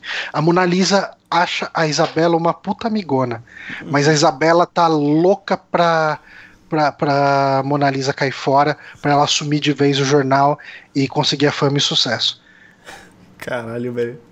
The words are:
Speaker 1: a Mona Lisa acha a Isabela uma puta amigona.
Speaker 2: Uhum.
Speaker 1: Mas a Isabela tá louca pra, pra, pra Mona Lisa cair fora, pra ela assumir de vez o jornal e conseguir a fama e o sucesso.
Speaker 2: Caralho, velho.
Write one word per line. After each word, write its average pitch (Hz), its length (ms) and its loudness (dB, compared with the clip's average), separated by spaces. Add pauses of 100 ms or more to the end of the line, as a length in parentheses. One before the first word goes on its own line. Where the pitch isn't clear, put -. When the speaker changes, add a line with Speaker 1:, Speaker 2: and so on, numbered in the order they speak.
(320)
Speaker 1:
a 147 80 -2
Mona 170 240 2
Lisa 185 460 0 (180)
acha - 460 -2
a 165 140 0
Isabela 160 480 0
uma 165 180 0
puta - 320 -8
amigona. 135 560 -2 (400)
Speaker 2:
Uhum. - 80 -14
Speaker 1:
Mas 143 160 2
a 156 60 4
Isabela 156 520 2
tá 170 220 0
louca 160 680 2
pra, 165 640 0 (480)
pra, 151 240 0
pra 139 720 0
Mona 139 260 0
Lisa 135 220 -2
cair 135 180 -2
fora, 143 480 2 (240)
pra 147 80 0
ela 143 140 4
assumir 147 340 -2
de 143 140 -2
vez 143 260 2
o 139 60 0
jornal 139 560 2 (340)
e 135 140 0
conseguir 143 400 0
a 131 40 0
fama 143 220 0
e 143 40 0
o 139 40 0
sucesso. - 580 -2 (1000)
Speaker 2:
Caralho, 120 540 -8
velho. 120 280 -4 (120)